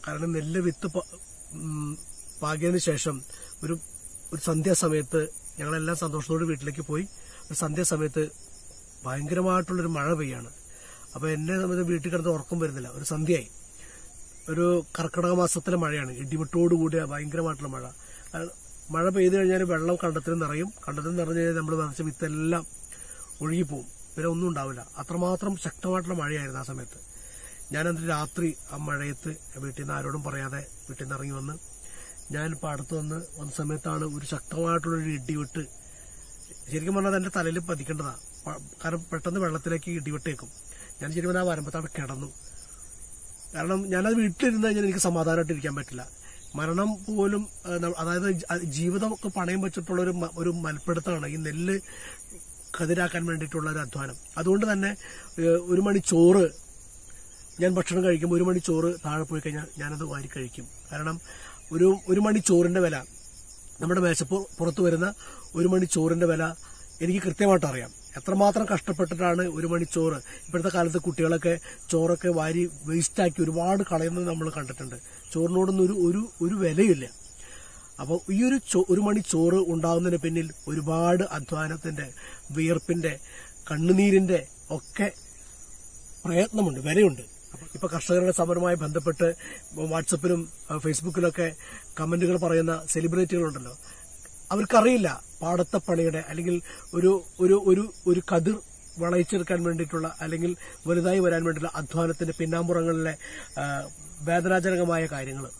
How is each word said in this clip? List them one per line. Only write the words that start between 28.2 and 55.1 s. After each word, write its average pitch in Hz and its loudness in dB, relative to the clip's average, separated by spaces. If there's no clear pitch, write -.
ആ - -10
മഴയത്ത് 143 -4
വീട്ടിൽ 139 -8
നിന്ന് 143 -6
ആരോടും 139 -6
പറയാതെ 139 -8
വീട്ടിൽ 135 -12
നിന്ന് 135 -6
ഇറങ്ങി 139 -8
വന്ന് 143 -8
ഞാൻ 151 -4
പാടത്ത് 143 -6
വന്ന് 151 -6
വന്ന 147 -10
സമയത്താണ് 156 -4
ഒരു 143 -10
ശക്തമായിട്ടുള്ളൊരു 165 -2
ഇടിവെട്ട്. 147 -6
ശരിക്കും 160 -2
പറഞ്ഞാൽ 196 2
അത് 196 2
എൻ്റെ 185 -4
തലയിൽ 165 0
പതിക്കേണ്ടതാ. 147 -6
പ-, 147 -8
കാരണം 165 -4
പെട്ടെന്ന് 175 -4
വെള്ളത്തിലേക്ക് 160 -2
ഇടിവെട്ടേക്കും. 147 -6
ഞാൻ - -8
ശരിക്കും 175 -2
പറഞ്ഞാൽ 180 2
ആ 180 2
വരമ്പത്ത് 151 -4
അവിടെ 156 -8
കിടന്നു. 135 -6
കാരണം 175 0
ഞാനത് 202 2
വീട്ടിലിരുന്ന് 220 2
കഴിഞ്ഞാൽ 208 2
എനിക്ക് 190 2
സമാധാനമായിട്ട് 165 2
ഇരിക്കാൻ 143 -4
പറ്റില്ല. 127 -8
മരണം 170 2
പോലും, 208 2
ഏഹ്, 175 -2
ന-, 175 -2
അതായത് 175 0
ജ-, 175 -2
ജീവിതമൊക്കെ 196 0
പണയം 185 0
വെച്ചിട്ടുള്ള 180 -2
ഒരു 180 0
മ-, 165 -4
ഒരു 175 0
മൽപ്പിടുത്തമാണ് 156 -2
ഈ 151 -6
നെല്ല് 170 -2
കതിരാക്കാൻ 170 0
വേണ്ടിയിട്ടുള്ള 156 -2
ഒരു 151 -2
അധ്വാനം. 131 -6
അതുകൊണ്ട് 190 4
തന്നെ, 196 2